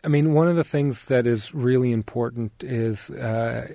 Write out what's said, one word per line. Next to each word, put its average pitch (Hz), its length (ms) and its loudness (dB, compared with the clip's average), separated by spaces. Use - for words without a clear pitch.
I 160 40 -6
mean, 151 260 4
one 160 140 6
of 175 80 2
the 165 80 2
things 143 420 -2
that 123 220 2
is 110 260 0
really 127 380 2
important 117 600 -4
is, 113 460 -2
uh, 117 640 -4